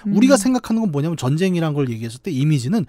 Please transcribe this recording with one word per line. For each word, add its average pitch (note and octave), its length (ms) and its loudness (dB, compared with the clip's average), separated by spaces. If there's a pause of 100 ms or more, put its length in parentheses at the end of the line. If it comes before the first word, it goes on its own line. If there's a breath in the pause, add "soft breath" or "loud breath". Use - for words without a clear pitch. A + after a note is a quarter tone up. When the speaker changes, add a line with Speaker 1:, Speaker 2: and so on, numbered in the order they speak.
Speaker 1:
음. G3+ 80 0
Speaker 2:
우리가 C4 220 6
생각하는 A3+ 440 0
건 G#3 100 -2
뭐냐면 D3 260 -2
전쟁이란 E3 560 0
걸 C#3 160 -2
얘기했을 A2+ 320 -8
때 G3 100 -8
이미지는 D3 580 0